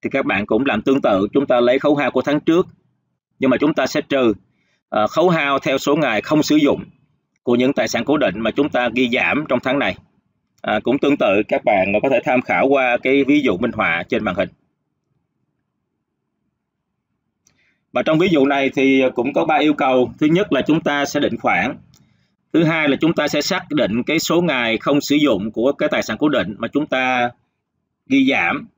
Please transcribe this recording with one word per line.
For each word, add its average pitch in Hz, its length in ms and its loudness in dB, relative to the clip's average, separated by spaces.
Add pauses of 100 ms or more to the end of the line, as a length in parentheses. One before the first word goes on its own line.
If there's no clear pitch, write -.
thì 117 80 -4
các 135 160 -2
bạn 101 200 -2
cũng 117 200 0
làm 110 160 -2
tương 135 180 2
tự, 104 320 2
chúng 139 140 0
ta 123 140 2
lấy 123 180 2
khấu 147 180 0
hao 139 140 -2
của 131 120 -2
tháng 147 180 -2
trước 175 260 0 (720)
nhưng 131 120 0
mà 123 60 2
chúng 147 180 0
ta 135 120 0
sẽ 147 140 -4
trừ, 131 320 0 (560)
ờ, 107 180 0
khấu 165 220 2
hao 143 300 0
theo 139 200 -2
số 143 180 0
ngày 120 240 0
không 190 220 0
sử 151 140 2
dụng 139 280 2 (580)
của 120 120 0
những 127 180 2
tài 113 160 -2
sản 117 160 -4
cố 143 120 0
định 110 240 -2
mà 110 100 -2
chúng 143 180 -2
ta 123 260 0
ghi 123 180 0
giảm 120 360 -2
trong 123 140 0
tháng 135 160 -2
này. 104 180 -4 (680)
À, 107 200 -2
cũng 123 160 0
tương 143 180 0
tự 107 320 0
các - 160 -4
bạn 98 280 0 (100)
có 143 80 0
thể 143 140 2
tham 127 180 0
khảo - 260 0
qua 131 340 2
cái 135 220 2
ví 147 160 2
dụ 120 160 0
minh 113 160 -4
họa 90 360 -2
trên 110 160 -2
màn 95 100 -4
hình. 90 140 -2 (3500)
Và 123 100 -2
trong 156 160 2
ví 180 100 2
dụ 147 180 4
này 139 280 0
thì 135 280 4 (120)
cũng 123 180 -2
có 170 120 0
ba 156 120 0
yêu 147 180 2
cầu. 127 460 0
Thứ 151 60 2
nhất 170 260 2
là 131 100 0
chúng 160 180 0
ta 143 240 -2
sẽ 147 160 -4
định 120 160 -2
khoản. 110 400 -2 (760)
Thứ 165 120 4
hai 156 240 0
là 135 120 2
chúng 160 120 2
ta 147 160 -2
sẽ 196 120 -2
xác - 300 -4
định 120 320 0
cái 151 160 -2
số 165 240 0
ngày 123 360 -2
không 143 220 0
sử 147 160 -2
dụng 113 340 0
của 120 220 0
cái - 160 -4
tài 127 140 -2
sản 110 160 -6
cố 151 100 0
định 107 300 -2
mà 113 100 -6
chúng 147 180 -4
ta 127 440 -2 (760)
ghi 135 240 2
giảm 92 480 -2